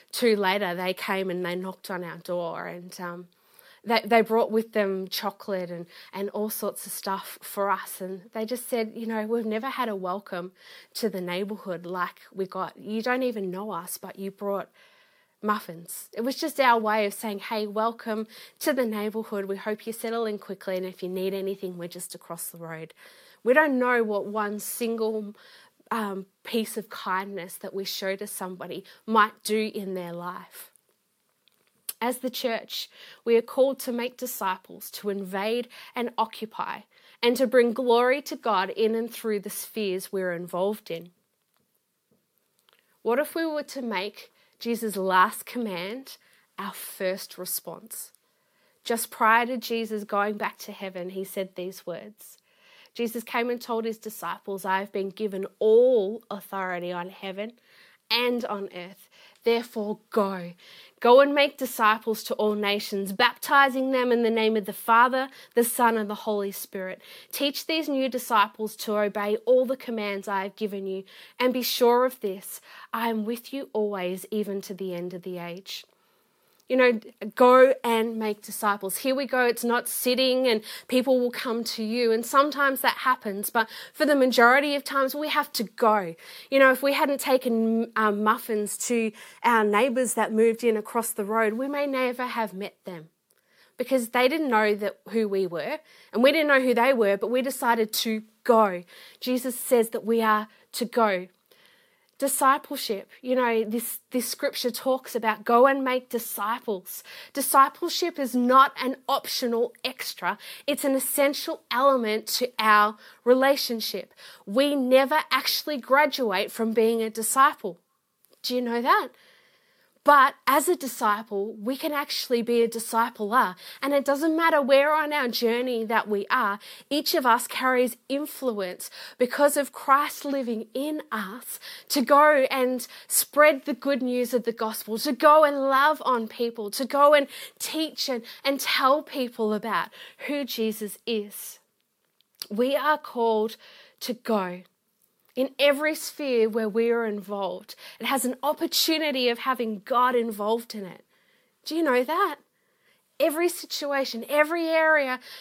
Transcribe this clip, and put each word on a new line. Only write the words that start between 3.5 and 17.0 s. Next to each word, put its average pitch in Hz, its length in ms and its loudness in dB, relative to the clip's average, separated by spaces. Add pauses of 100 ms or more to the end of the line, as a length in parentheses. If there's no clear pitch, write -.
they, 226 220 0
they 226 160 4
brought 220 320 2
with 220 220 -2
them 196 340 -2
chocolate 185 640 -6
and, 170 140 -10 (260)
and 196 200 -8
all 208 180 -4
sorts - 360 -6
of 214 60 -14
stuff - 500 -8
for 202 300 -4
us. - 300 -6
And 185 220 -10 (100)
they 220 120 -6
just 247 220 -8
said, 220 260 -4
"You 233 120 -10
know, 220 200 -4
we've 226 200 -2
never 220 220 -4
had 262 200 -4
a 214 80 -4
welcome 185 560 -6 (440)
to - 120 -4
the 190 140 -6
neighbourhood 180 640 -6
like 180 340 -6 (140)
we 190 120 -4
got. 185 320 -8
You 220 240 -6
don't 247 220 -2
even 220 260 -4
know 196 220 -8
us, 175 260 -8
but 190 220 -16
you 196 120 -10
brought 202 360 -6 (760)
muffins." 185 720 -6
It 233 140 -8
was 262 100 -4
just 311 240 -4
our 247 180 6
way 214 280 0